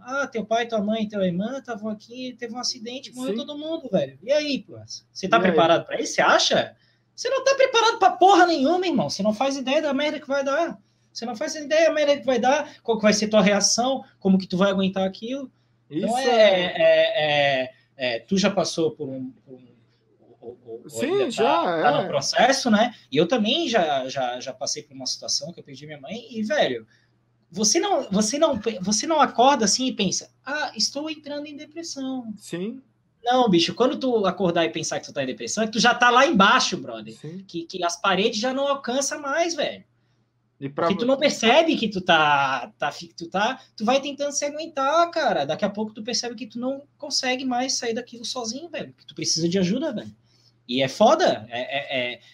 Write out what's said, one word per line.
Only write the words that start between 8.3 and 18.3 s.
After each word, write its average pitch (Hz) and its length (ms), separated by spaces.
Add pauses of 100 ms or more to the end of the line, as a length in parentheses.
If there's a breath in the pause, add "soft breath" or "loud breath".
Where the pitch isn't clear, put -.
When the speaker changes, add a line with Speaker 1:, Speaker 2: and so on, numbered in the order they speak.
Speaker 1:
nenhuma, 330 400
irmão. 190 240
Você - 120
não 214 120
faz 269 220
ideia 277 260
da 294 100
merda 294 280
que - 80
vai 277 160
dar. 277 340 (340)
Você - 140
não 240 100
faz 311 200
ideia 311 320
da 294 60
merda 285 220
que - 80
vai 254 140
dar, 277 440
qual 226 140
que 214 60
vai 214 100
ser 214 160
tua 214 140
reação, 226 600 (160 loud breath)
como 190 200
que - 80
tu 180 100
vai 196 140
aguentar 190 360
aquilo. 254 440 (400)
Então, 175 180
Speaker 2:
Isso 254 200
Speaker 1:
é, - 20
Speaker 2:
é. 190 460
Speaker 1:
é, 160 400
é, 143 540 (260 soft breath)
é, 123 240
tu 196 180